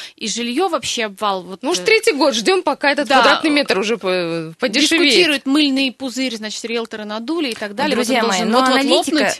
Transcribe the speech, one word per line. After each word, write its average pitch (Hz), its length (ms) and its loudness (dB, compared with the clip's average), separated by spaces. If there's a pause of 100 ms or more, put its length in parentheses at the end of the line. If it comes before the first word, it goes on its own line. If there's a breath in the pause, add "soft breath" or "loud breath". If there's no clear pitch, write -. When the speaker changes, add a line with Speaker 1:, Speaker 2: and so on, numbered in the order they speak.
(180 loud breath)
Speaker 1:
и 220 100 -8
жилье 240 400 -2
вообще 269 380 -4
обвал. 196 380 -4
Вот, 185 200 -14
Speaker 2:
Ну 285 80 -2
уж 359 80 -2
Speaker 1:
э, - 60 -8
Speaker 2:
третий 440 280 4
год 277 220 2
ждем, 359 260 0
пока 285 300 0
этот 285 160 -2
Speaker 1:
да. 254 140 6
Speaker 2:
квадратный 269 300 4
метр 277 280 2
уже 214 180 -2
по-, 170 600 -4
подешевеет. 294 500 2
Speaker 1:
Дискутируют, 285 360 2
мыльный 269 460 2
пузырь, 254 440 -6
значит, 214 300 -10
риэлторы 226 400 -6
надули 233 460 -4
и 220 40 -6
так 208 200 -8
далее. 247 200 0
Вот 240 100 0
Speaker 3:
Друзья 240 160 0
Speaker 1:
он 226 60 0
Speaker 3:
мои, 190 120 2
Speaker 1:
должен 180 120 0
Speaker 3:
но 240 80 4
Speaker 1:
вот-вот 262 200 2
Speaker 3:
аналитика 277 360 2
Speaker 1:
лопнуть. 214 240 2